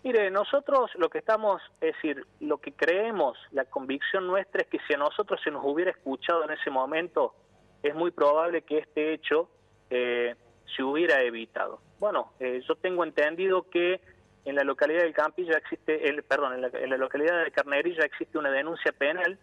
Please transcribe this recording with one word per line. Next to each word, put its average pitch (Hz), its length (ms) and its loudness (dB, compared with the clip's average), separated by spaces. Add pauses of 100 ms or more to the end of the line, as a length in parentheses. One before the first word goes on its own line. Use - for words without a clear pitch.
Mire, 214 240 4
nosotros 254 640 2
lo 165 140 2
que 156 80 -6
estamos, 214 440 0 (200)
es 160 120 0
decir, 139 320 -4 (140)
lo 151 200 -2
que 143 120 -12
creemos, 175 640 0 (140)
la 131 140 -2
convicción 139 600 -4
nuestra 185 360 -2
es - 80 -4
que 160 180 -4
si 151 60 0
a 143 40 0
nosotros 143 460 -2
se 151 80 -2
nos 135 140 -8
hubiera 165 260 0
escuchado 160 540 -2
en 156 60 -6
ese 151 180 -4
momento, 147 680 0 (480)
es 147 100 0
muy 170 180 0
probable 160 500 2
que 151 160 -2
este 151 340 -2
hecho, 156 380 0 (400)
eh, 120 440 0 (400)
se - 80 -6
hubiera 147 420 2
evitado. 113 580 -4 (180)
Bueno, 180 400 -2
eh, 127 260 -2
yo 160 100 0
tengo 180 280 -2
entendido 165 680 0
que 175 300 0 (460)
en 143 100 -4
la 139 80 4
localidad 147 380 2
del 214 120 2
Campi 156 300 0
ya 165 140 2
existe, 156 500 -2
el, 147 160 -2
perdón, 139 300 0
en 127 80 -6
la, 127 60 -2
en 127 220 -4
la 131 80 0
localidad 151 460 2
de - 80 -2
Carnerí 143 420 0
ya 160 120 2
existe - 320 -8
una 147 120 -2
denuncia 147 440 0
penal 180 500 0